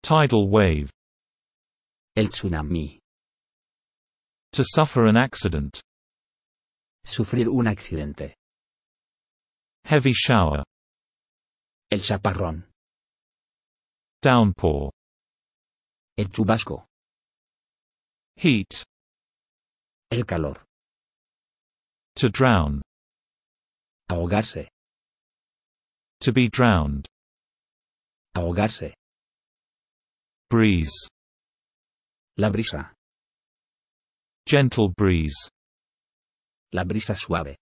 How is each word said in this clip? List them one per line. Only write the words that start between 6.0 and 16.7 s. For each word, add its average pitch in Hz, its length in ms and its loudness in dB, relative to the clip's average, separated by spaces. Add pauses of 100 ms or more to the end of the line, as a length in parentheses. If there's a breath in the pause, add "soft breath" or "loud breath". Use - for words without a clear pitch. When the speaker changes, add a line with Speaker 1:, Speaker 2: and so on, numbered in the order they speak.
Speaker 2:
Sufrir 117 420 -2
un 120 200 0
accidente. 76 680 -8 (1500)
Speaker 1:
Heavy 135 280 2
shower. 82 500 2 (1300)
Speaker 2:
El 101 120 -2
chaparrón. 92 680 -4 (1500)
Speaker 1:
Downpour. 92 680 2 (1300)
Speaker 2:
El 104 120 -2
chubasco. 107 560 -2 (1500)